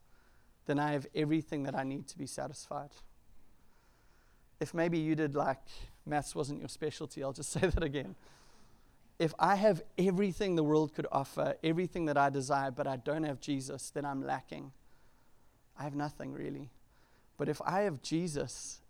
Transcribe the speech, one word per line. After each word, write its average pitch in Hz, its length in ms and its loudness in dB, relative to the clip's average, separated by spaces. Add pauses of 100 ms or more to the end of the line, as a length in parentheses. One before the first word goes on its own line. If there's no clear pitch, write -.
(680)
then 143 120 2
I 147 140 2
have 139 200 -2
everything 151 520 0
that 135 100 -2
I 135 80 0
need 135 260 -6
to - 100 -14
be 139 80 -8
satisfied. 139 640 -8 (1700)
If 147 120 -4
maybe 170 260 2
you 156 160 2
did, 151 200 2
like, 143 320 0 (400)
maths 147 280 -2
wasn't 143 260 -4
your - 80 -8
specialty, 151 540 -8
I'll 135 100 -2
just - 180 -8
<laughs> - 20 -6
say - 80 -2
that 175 220 6
again. 143 320 -2 (1040)
If 160 200 2
I 190 180 6
have 196 260 6 (160)
everything 185 580 4
the 160 60 6
world 151 320 4
could - 180 -2
offer, 139 500 0
everything 165 440 0
that 143 100 2
I 139 140 6
desire, 139 400 0
but 139 160 -4
I 135 100 0
don't 147 280 -2
have 139 160 -4
Jesus, 135 500 -4
then 143 140 -4
I'm 135 200 -4
lacking. 139 480 -6 (1080)
I - 40 -10
have 143 120 -6
nothing 147 380 -4
really. 143 380 -8 (680)
But 143 120 -2
if 147 160 -2
I 180 180 2
have 170 180 0
Jesus 156 880 -4